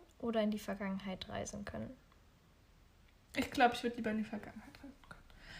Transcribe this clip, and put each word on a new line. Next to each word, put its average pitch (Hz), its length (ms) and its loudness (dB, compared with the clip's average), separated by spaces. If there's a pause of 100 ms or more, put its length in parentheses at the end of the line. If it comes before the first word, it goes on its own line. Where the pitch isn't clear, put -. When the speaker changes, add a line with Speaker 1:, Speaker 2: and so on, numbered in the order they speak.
(200)
Speaker 1:
oder 226 220 2
in 214 100 4
die 214 80 0
Vergangenheit 196 680 -4
reisen 208 360 -6
können? 214 260 -6 (1500)
Speaker 2:
Ich - 140 2
glaub, 247 220 8
ich - 100 -2
würd 240 140 0
lieber 226 140 0
in 214 80 2
die 214 60 0
Vergangenheit - 520 -8
reisen - 320 -18
können. - 140 -18 (380)